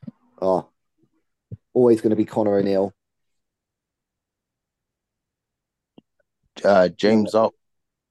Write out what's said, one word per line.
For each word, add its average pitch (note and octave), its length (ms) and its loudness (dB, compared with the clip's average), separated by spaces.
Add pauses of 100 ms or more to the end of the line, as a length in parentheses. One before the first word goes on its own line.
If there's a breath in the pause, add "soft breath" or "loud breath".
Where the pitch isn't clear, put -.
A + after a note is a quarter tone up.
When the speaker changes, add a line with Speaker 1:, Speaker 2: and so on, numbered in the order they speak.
(400)
Speaker 1:
Oh, F#2 300 -2 (1040)
always A#2+ 260 4
gonna A2 160 -2
be A2 80 -2
Connor G#2 340 -2
O'Neill. G2 360 -2 (3750)
Speaker 2:
Uh, F#2 240 4
James G#2 460 -2
Speaker 1:
Yeah. A2 60 2
Speaker 2:
Up, A2 140 -2 (560)